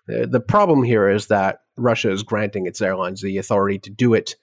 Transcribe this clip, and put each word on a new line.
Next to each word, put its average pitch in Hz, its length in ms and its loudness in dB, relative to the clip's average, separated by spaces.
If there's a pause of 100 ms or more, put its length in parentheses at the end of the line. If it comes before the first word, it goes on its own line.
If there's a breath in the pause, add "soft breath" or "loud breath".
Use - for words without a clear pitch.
The, 113 180 -2
the 117 140 0
problem 175 420 4
here 110 260 4
is 104 200 0
that 98 320 0 (160)
Russia 117 340 0
is 98 140 -4
granting 104 420 -4
its 87 160 -6
airlines 95 400 -4
the 98 160 -4
authority 98 400 0
to - 120 -16
do 117 240 2
it - 280 -2